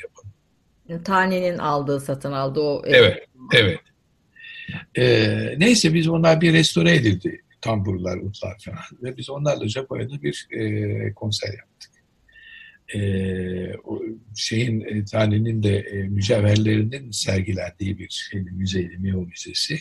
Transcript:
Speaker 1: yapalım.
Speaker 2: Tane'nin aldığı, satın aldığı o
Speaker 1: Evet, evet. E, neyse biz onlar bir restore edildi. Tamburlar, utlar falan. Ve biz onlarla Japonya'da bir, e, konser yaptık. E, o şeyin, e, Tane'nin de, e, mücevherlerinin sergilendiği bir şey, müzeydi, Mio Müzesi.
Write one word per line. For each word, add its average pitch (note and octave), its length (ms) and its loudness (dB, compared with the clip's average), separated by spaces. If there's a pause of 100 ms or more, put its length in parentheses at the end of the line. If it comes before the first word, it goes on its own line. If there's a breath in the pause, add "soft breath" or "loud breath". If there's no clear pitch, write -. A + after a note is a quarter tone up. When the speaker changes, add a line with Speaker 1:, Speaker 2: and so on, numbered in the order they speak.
Speaker 1:
yapalım. - 1000 -16
Speaker 2:
Tane'nin F#3 540 2
aldığı, C#3+ 420 0
satın C#3 320 -6
aldığı C3+ 280 -2
o D3 260 0
Speaker 1:
Evet, B2 400 6 (280)
evet. G2 260 4 (1160 loud breath)
E, B2 80 4 (520)
neyse F#3+ 360 6
biz D#3+ 140 4
onlar E3 340 4
bir E3+ 120 6
restore E3 420 6
edildi. G2+ 460 0 (200)
Tamburlar, F#2+ 560 -2
utlar G2 480 -10
falan. F2 140 -12 (240)
Ve C3 140 -10
biz B2+ 120 -12
onlarla C#3 380 -2
Japonya'da C3 540 -6
bir, - 300 -6
e, G#2+ 640 -4
konser G#2 400 -6
yaptık. - 380 -20 (1040 loud breath)
E, F#2+ 840 -4
o - 240 -10 (340)
şeyin, A2+ 460 -2
e, G#2 240 -4
Tane'nin A2 580 0
de, G2+ 160 2
e, - 240 -10
mücevherlerinin G#2+ 1080 2
sergilendiği F#2+ 840 -4
bir F2+ 120 -14
şey, - 320 -8
müzeydi, F#2 560 -4
Mio F#2 240 -2
Müzesi. - 600 -6